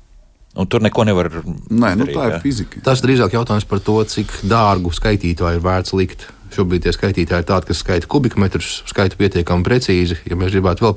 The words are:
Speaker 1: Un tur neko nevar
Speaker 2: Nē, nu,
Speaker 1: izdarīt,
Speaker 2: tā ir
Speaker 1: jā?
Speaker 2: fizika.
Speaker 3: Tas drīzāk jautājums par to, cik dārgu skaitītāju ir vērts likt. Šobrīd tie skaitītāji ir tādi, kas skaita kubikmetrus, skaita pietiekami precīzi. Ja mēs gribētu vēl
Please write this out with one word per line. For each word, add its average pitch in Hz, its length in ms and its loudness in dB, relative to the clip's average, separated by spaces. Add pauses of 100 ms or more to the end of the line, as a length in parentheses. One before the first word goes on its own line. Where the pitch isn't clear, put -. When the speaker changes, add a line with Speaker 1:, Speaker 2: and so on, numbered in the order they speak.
(520)
Speaker 1:
Un 95 160 -2
tur 113 160 2
neko 107 240 2
nevar 90 240 2
Speaker 2:
Nē, 87 640 -2
nu, 120 80 2
Speaker 1:
izdarīt, 143 120 -4
Speaker 2:
tā 147 120 -2
ir 110 60 -2
Speaker 1:
jā? 85 80 -4
Speaker 2:
fizika. 123 420 -4
Speaker 3:
Tas 127 160 2
drīzāk 120 380 2
jautājums 107 300 0
par 98 120 -2
to, 107 240 0
cik 107 300 -6 (100)
dārgu 98 480 2
skaitītāju 85 680 0
ir 82 60 -4
vērts 92 320 -2
likt. 92 300 -2 (260)
Šobrīd 90 320 0
tie 87 80 0
skaitītāji 90 480 0
ir 85 80 -6
tādi, 92 220 0
kas - 100 -2
skaita 87 320 -2
kubikmetrus, 104 800 0
skaita 95 260 -2
pietiekami 90 480 0
precīzi. 90 540 2 (100)
Ja 87 80 -4
mēs 92 160 0
gribētu 92 320 2
vēl 110 120 4